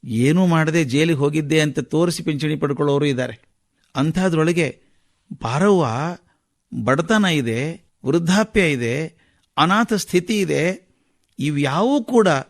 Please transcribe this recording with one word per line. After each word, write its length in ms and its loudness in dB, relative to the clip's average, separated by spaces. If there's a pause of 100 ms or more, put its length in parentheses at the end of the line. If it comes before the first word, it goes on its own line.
ಏನೂ 420 2
ಮಾಡದೆ 360 2
ಜೈಲಿಗೆ 360 0
ಹೋಗಿದ್ದೆ 400 0
ಅಂತ 200 0
ತೋರಿಸಿ 440 -2
ಪಿಂಚಣಿ 320 -4
ಪಡ್ಕೊಳ್ಳೋರು 500 0
ಇದ್ದಾರೆ. 340 -4 (560)
ಅಂಥದ್ರೊಳಗೆ 880 0 (600)
ಪಾರವ್ವ 440 2 (960)
ಬಡತನ 420 2
ಇದೆ, 680 -4 (140)
ವೃದ್ಧಾಪ್ಯ 680 2
ಇದೆ, 460 -4 (400)
ಅನಾಥ 360 2
ಸ್ಥಿತಿ 460 -2
ಇದೆ, 500 -2 (500)
ಇವ್ಯಾವೂ 640 0
ಕೂಡ 240 4 (220)